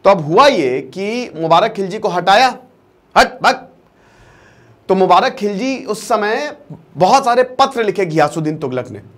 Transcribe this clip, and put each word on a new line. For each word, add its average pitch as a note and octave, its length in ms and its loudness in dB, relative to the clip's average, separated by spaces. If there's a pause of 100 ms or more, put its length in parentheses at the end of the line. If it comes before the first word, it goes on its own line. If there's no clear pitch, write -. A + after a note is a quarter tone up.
तो G3 40 8
अब F#3+ 120 4
हुआ F#3 260 4
ये D3 340 0
कि G#3+ 540 -8
मुबारक E3+ 380 0
खिलजी G3 260 -6
को G3+ 80 -6
हटाया, F#3+ 500 2 (600)
हट, - 240 0
भग। - 260 -2 (1200)
तो F#3 60 4
मुबारक F#3+ 380 4
खिलजी G#3 520 -6
उस - 220 -8
समय A#3+ 500 -2 (400)
बहुत A#3+ 280 4
सारे A#3+ 180 2
पत्र B3+ 400 0
लिखे G3 220 -2
घियासुद्दीन D#3 520 -2
तुगलक B2 340 -8
ने G2+ 100 -14 (160)